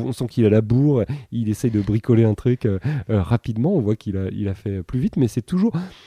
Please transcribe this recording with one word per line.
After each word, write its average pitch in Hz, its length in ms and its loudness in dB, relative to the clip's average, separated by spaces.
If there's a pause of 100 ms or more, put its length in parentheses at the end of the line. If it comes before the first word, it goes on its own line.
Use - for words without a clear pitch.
on 131 40 -4
sent 123 140 -6
qu'il 117 180 0
a 101 60 6
la 110 100 6
bourre, 123 440 2 (280)
il 113 160 -2
essaye 110 220 0
de 107 100 2
bricoler 110 440 2
un 107 100 2
truc, 123 320 0
euh, 98 120 0 (300)
euh, 107 140 2
rapidement. 117 520 -2
On 151 60 2
voit 107 160 0
qu'il 95 220 -6
a, 95 120 -4
il 101 180 -6
a 98 60 -4
fait 98 280 -6
plus 127 160 -6
vite, 165 180 -2
mais 131 120 2
c'est - 120 -6
toujours 185 320 0 (340)